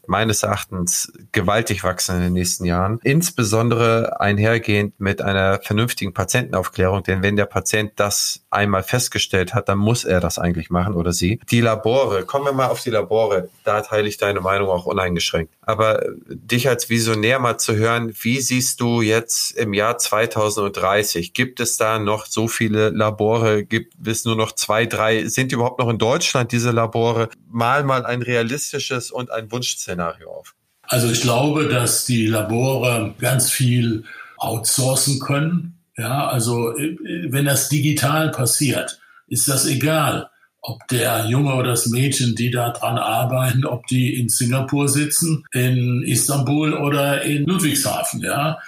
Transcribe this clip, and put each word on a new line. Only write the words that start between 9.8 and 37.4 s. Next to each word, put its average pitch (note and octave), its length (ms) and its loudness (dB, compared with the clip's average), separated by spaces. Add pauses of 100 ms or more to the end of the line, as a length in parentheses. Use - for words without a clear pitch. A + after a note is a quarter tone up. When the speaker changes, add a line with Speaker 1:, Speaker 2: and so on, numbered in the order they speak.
Speaker 1:
er F2+ 160 2
das E2 180 -2
eigentlich F2 320 -2
machen F2+ 240 0
oder E2+ 180 0
sie. F2+ 280 0 (100)
Die A#2+ 100 4
Labore, A#2 440 2 (200)
kommen C#3 200 -2
wir C#3 80 0
mal C3 160 0
auf B2 140 -2
die A#2+ 80 -6
Labore, G#2 580 2 (160)
da G#2+ 160 0
teile G#2 280 0
ich G#2 80 -6
deine G2+ 240 0
Meinung G2 280 0
auch F2+ 180 0
uneingeschränkt. E2+ 760 -2
Aber A2 420 0 (260)
dich A#2+ 400 -2
als A#2 200 0
Visionär A2+ 520 2
mal A#2+ 180 0
zu - 160 0
hören, A2+ 480 0
wie B2+ 180 0
siehst B2+ 400 0
du A#2 220 2
jetzt A2 480 0
im A2 240 -4
Jahr A2 240 0
zweitausenddreißig? G#2 1400 0
Gibt B2 260 -4
es A#2 160 -2
da A2 220 0
noch G#2+ 280 -2
so A2 200 -2
viele G#2+ 440 2
Labore? G#2+ 760 2
Gibt A2+ 300 -4 (120)
es A2+ 180 -2
nur A2+ 120 0
noch A2 160 0
zwei, A2 340 0
drei? A2 400 0
Sind C3 260 -2
überhaupt B2 280 0
noch A#2+ 80 0
in A2+ 100 0
Deutschland B2 540 0
diese A#2+ 180 0
Labore? A2+ 580 2 (200)
Mal, A#2 360 2
mal C3 220 0
ein B2 160 -4
realistisches B2 880 -2
und B2 200 -8
ein A2 200 -8
Wunschszenario F2+ 800 -6
auf. - 240 -18 (320)
Speaker 2:
Also A#2+ 240 0
ich A#2+ 120 0
glaube, C#3+ 460 2
dass B2 360 0
die A2+ 220 2
Labore A#2 920 0
ganz B2+ 320 0
viel A#2+ 540 2 (340)
outsourcen C3 800 0
können. D#3+ 600 -2 (160)
Ja, A#2+ 320 -2
also, A#2+ 480 0
äh, D#3+ 200 -4 (340)
wenn C#3+ 140 0